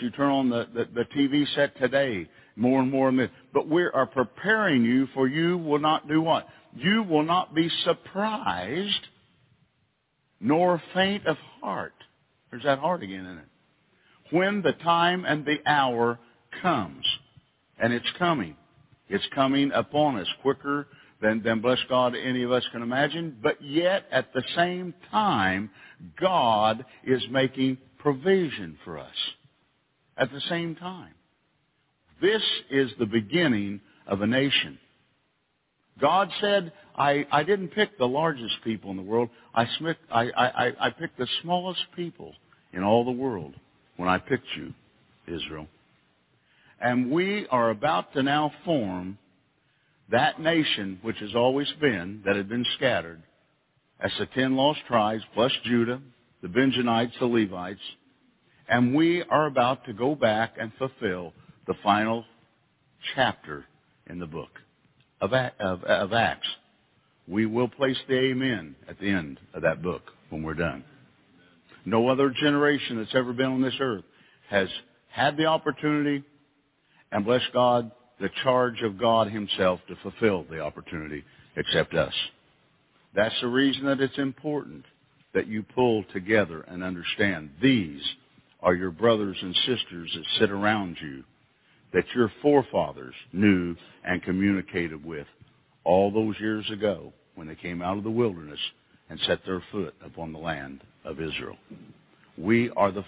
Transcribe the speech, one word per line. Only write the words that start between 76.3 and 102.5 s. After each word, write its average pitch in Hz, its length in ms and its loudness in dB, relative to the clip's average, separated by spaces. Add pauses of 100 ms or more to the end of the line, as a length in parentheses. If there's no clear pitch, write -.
and, 104 140 0
bless 120 160 4 (120)
God, 123 380 4 (280)
the 95 100 -2 (140)
charge 127 380 2
of 101 180 -4
God 113 300 4
himself 95 580 0
to 92 160 -14
fulfill 98 460 0
the 80 100 -8
opportunity 76 640 -10 (320)
except 80 400 0
us. 76 180 0 (1000)
That's 110 260 0
the 127 60 -2
reason 131 380 2
that 135 140 0
it's 135 180 -2
important 139 680 -6 (480)
that 92 140 0
you 107 160 -6
pull 117 400 2 (100)
together 95 540 0
and 90 160 -8
understand 90 640 -2 (120)
these 95 400 2 (600)
are 90 140 4
your 90 160 -2
brothers 101 500 2
and 90 140 -4 (100)
sisters 87 500 -4
that - 240 -2
sit 104 120 4
around 101 500 -2
you, 67 220 -10 (680)
that 90 200 4
your 117 180 2 (120)
forefathers 80 720 2 (180)
knew 90 420 4 (280)
and 87 180 -2
communicated 90 840 0
with 78 240 -10 (560)
all 98 280 4
those 110 280 0
years 107 300 -4
ago 101 420 -4 (220)
when 80 140 -14
they 78 80 -12
came 87 260 -8
out 92 160 -2
of 101 60 -6
the 110 80 -4
wilderness 87 480 -2 (500)
and 80 120 -12
set 87 240 2
their 92 260 -4
foot 92 240 -6 (100)
upon 80 260 -12
the 78 80 -12
land 69 420 -8 (240)
of 76 140 -10
Israel. 78 380 -8 (800)
We 117 340 2